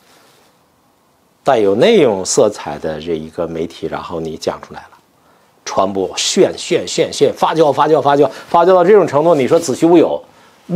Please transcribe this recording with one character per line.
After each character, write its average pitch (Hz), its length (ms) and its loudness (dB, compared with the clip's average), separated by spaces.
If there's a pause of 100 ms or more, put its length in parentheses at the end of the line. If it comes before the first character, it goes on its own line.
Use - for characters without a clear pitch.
(1400)
带 127 160 2
有 98 160 2
内 190 260 4
容 98 240 0
色 110 240 2
彩 78 300 -10
的 78 200 -8
这 82 120 -8
一 78 180 -8
个 85 160 -8
媒 82 180 -8
体， - 220 -10
然 73 160 -10
后 87 160 -10
你 80 180 -8
讲 - 240 -8
出 - 140 -20
来 - 60 -18
了， - 180 -20 (680)
传 98 280 -2
播， 95 240 -4
炫， - 420 0
炫， 135 260 -4
炫， - 280 -4
炫， 127 200 0
发 156 220 -2
酵， 156 180 2
发 147 140 0
酵， 151 160 2
发 143 140 2
酵， 143 120 4 (200)
发 175 160 2
酵 185 100 4
到 180 80 4
这 180 100 4
种 196 140 6
程 139 160 0
度， 170 140 2
你 131 100 0
说 139 100 4
子 135 160 -2
虚 156 140 0
乌 170 100 6
有， 82 240 2 (560)